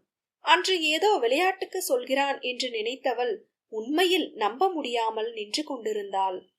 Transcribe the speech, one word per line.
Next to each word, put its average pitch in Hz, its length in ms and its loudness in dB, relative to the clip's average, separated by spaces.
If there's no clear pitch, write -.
அன்று 359 380 4
ஏதோ 320 340 4
விளையாட்டுக்கு 359 640 0
சொல்கிறான் 269 600 0
என்று 247 280 -4
நினைத்தவள் 233 680 -2
உண்மையில் 320 600 0
நம்ப 214 360 0
முடியாமல் 233 640 -2
நின்று 220 300 -4
கொண்டிருந்தாள். 202 760 -2